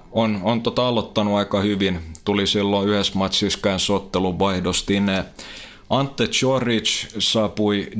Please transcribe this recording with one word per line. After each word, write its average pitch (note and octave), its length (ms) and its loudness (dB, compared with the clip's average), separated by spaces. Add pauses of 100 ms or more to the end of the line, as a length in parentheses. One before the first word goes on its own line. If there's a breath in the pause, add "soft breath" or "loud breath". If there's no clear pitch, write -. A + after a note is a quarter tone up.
(120)
on, A2 320 0
on A2+ 180 0
tota B2 260 0
aloittanut G#2 480 0
aika G2+ 260 2
hyvin. F#2+ 380 2 (260)
Tuli G2+ 220 2
silloin G2+ 420 2
yhdessä G2+ 260 0
matsissa F#2+ 460 0
käänsi G2 320 0
ottelun F#2+ 460 0
vaihdosti F#2 600 0
ne. F#2+ 260 0 (640 loud breath)
Ante C3+ 360 0
Čorić A#2+ 920 0
saapui G#2 720 0 (100)